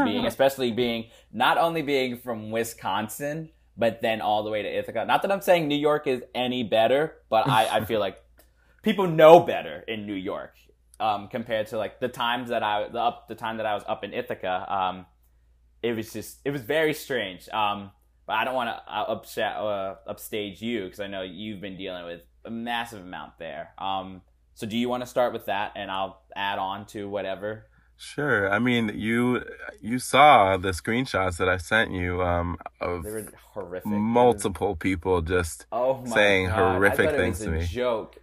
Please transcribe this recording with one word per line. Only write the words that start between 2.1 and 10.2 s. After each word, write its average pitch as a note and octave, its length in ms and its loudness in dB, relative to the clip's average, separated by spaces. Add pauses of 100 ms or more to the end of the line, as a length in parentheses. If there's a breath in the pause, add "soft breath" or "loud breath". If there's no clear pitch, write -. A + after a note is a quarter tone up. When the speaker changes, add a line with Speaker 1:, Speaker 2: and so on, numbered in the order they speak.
Speaker 1:
from A2 340 -8
Wisconsin, A#2 960 -4 (280)
but A2+ 240 0
then A2+ 200 -2
all G#2+ 220 0
the G#2+ 60 -6
way G#2+ 120 -2
to F#2+ 60 -6
Ithaca. G#2 380 -4
Not B2 160 2
that G3 100 0
I'm G3 100 -2
saying E3+ 260 4
New C#3+ 100 0
York D3 300 2
is B2+ 140 0 (140)
any B2 280 -2
better, A#2 520 2 (140)
but A2 180 2
I, A2 300 4
I G#2+ 80 -2
feel A2 140 -2
Speaker 2:
<laughs> G2+ 80 0
Speaker 1:
like F#2+ 140 -10 (600 soft breath)
people G3+ 240 2
know D#3+ 320 12
better E2 480 -4
in G#2+ 180 -6
New G#2 80 -6
York, F2+ 420 -8 (460)